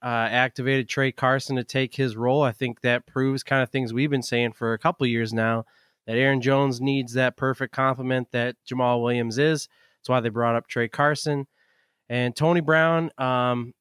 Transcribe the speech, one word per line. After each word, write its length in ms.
uh, 280
activated 580
Trey 240
Carson 440
to 80
take 300
his 200
role. 280
I 100
think 300
that 240
proves 360
kind 200
of 80
things 240
we've 160
been 120
saying 300
for 220
a 40
couple 280
years 260
now, 320
that 100
Aaron 260
Jones 360
needs 360
that 240
perfect 340
complement 600
that 240
Jamal 360
Williams 360
is. 300
That's 120
why 100
they 80
brought 280
up 100
Trey 220
Carson. 580
And 260
Tony 240
Brown, 560
um, 640